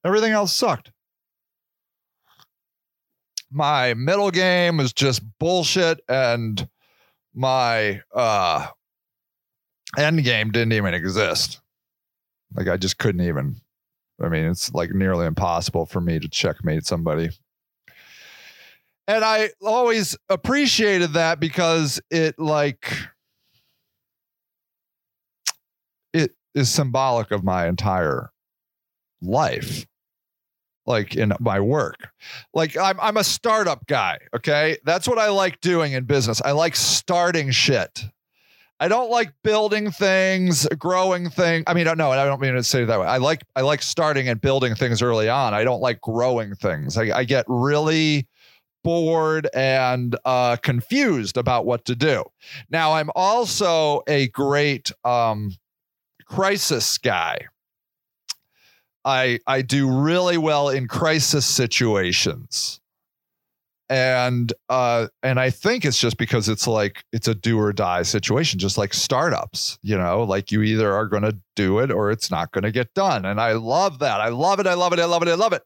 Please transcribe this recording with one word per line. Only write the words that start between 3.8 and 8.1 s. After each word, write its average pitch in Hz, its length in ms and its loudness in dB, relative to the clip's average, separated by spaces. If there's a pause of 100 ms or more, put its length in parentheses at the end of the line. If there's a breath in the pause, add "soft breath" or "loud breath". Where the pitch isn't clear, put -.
middle 180 380 0
game 175 460 2
was 131 160 0
just 135 280 0 (180)
bullshit, 170 600 2 (100)
and 117 580 0 (640)
my, 117 680 0 (120)